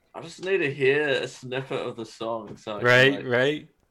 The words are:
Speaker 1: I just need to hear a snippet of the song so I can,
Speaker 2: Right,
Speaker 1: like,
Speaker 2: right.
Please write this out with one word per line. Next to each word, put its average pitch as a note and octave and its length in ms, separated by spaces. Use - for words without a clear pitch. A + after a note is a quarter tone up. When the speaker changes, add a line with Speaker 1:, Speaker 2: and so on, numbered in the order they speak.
Speaker 1:
I A2+ 60
just E3 220
need F#3 160
to C#3+ 140
hear C#3+ 360
a B2+ 180
snippet C3 540
of A#2+ 160
the A2+ 80
song A2+ 520
so G#2+ 200
I - 20
can, B2 80
Speaker 2:
Right, B2+ 280
Speaker 1:
like, - 120
Speaker 2:
right. C3 400